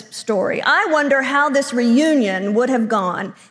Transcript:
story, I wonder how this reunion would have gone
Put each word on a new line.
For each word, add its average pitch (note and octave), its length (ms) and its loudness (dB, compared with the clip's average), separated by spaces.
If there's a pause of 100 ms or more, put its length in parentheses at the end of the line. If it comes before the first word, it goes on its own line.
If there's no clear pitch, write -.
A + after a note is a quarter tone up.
(120)
story, - 540 -4
I F4+ 260 2
wonder C#4+ 320 2
how C#4+ 280 0
this C#4 220 0
reunion A#3 840 2
would B3 160 2
have A3+ 180 0
gone F#3+ 460 -4 (160)